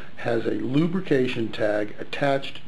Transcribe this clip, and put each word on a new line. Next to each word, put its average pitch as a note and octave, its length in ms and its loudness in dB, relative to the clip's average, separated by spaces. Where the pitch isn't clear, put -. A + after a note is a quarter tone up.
has A#2+ 280 0
a - 60 0
lubrication B2+ 1000 2
tag G#2 500 0
attached - 680 -2